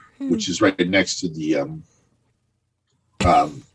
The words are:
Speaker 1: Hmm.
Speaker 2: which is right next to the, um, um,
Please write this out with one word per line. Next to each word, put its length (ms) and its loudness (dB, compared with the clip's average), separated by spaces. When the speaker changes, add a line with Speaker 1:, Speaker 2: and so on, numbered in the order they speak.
Speaker 1:
Hmm. 120 -4
Speaker 2:
which 180 0
is 120 -2
right 180 2
next 320 0
to 80 -4
the, 280 -2
um, 260 -6
um, 380 2